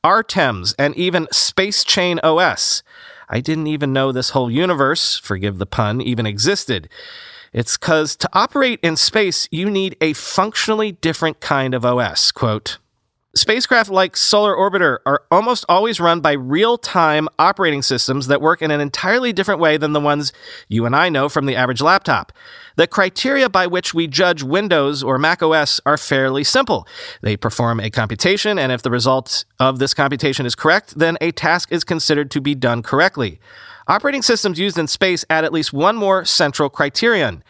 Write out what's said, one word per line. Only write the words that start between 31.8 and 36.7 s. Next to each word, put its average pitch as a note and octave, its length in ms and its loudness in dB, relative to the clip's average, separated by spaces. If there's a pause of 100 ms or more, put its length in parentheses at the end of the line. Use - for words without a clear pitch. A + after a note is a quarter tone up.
considered D3 480 -2
to C#3+ 100 -2
be C#3+ 140 -2
done A#2+ 280 -2
correctly. C#3 580 0 (460)
Operating C4+ 340 0
systems G#3 380 0
used F#3+ 180 -2
in D#3+ 100 -2
space F3+ 420 -2
add D#3+ 140 2
at D#3 100 -2
least D#3 200 -2
one F3+ 240 2
more F#3+ 260 0
central D3 460 0
criterion. D3 800 0